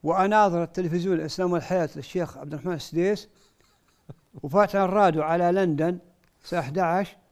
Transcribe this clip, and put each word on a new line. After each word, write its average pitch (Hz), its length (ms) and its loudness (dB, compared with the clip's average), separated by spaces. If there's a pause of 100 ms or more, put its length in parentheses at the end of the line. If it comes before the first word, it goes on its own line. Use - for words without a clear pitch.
وأناظر 190 600 2
التلفزيون 175 520 -2
الإسلام 165 360 -2
والحياة 170 440 0
للشيخ 160 420 -6
عبد 147 160 -12
الرحمن 160 200 -6
السديس، 170 560 -2 (1120)
وفاتح 190 320 2
الراديو 185 480 4
على 175 280 2
لندن 175 480 0 (440)
الساعة 175 160 -4
أحد 147 200 -4
عشر 180 380 0 (140)